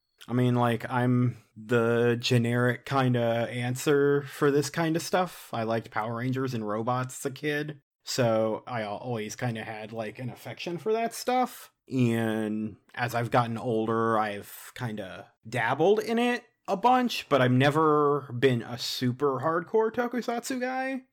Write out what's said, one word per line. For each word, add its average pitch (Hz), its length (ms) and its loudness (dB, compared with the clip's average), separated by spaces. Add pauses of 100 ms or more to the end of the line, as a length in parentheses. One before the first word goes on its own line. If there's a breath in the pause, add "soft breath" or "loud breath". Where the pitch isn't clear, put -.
(280)
I 113 60 -6
mean, 123 200 4
like, 120 360 0
I'm 123 480 2 (180)
the 117 640 2
generic 120 640 2
kinda 120 640 2
answer 143 720 2
for 143 280 0
this 143 200 2
kinda 165 300 -2
stuff. 180 520 -2
I 117 120 -4
liked 113 260 -2
Power 113 260 -4
Rangers 127 380 -2
and 110 140 -4
robots 123 520 -4
as 139 100 -4
a 131 40 -12
kid, 151 460 -6 (240)
so 110 640 2
I 117 160 -6
al-, 104 140 -6
always 107 400 -6
kinda 113 280 -4
had, 107 280 -12
like, 110 260 -8
an 127 120 -8
affection 131 480 -10
for 220 140 -2
that 226 220 -2
stuff. - 560 -4 (220)
And 110 840 0 (180)
as 120 200 -4
I've 120 160 -2
gotten 117 280 2
older, 113 600 2
I've 104 560 -6
kinda 101 520 -8 (220)
dabbled 135 520 2
in 226 180 -2
it 240 260 0 (240)
a 196 80 0
bunch, 247 520 2
but 139 120 4
I've 127 120 4
never 143 840 4
been 123 240 4
a 120 160 -10
super 131 640 -2
hardcore 175 520 0
tokusatsu 240 680 -4
guy. 262 420 -4 (100)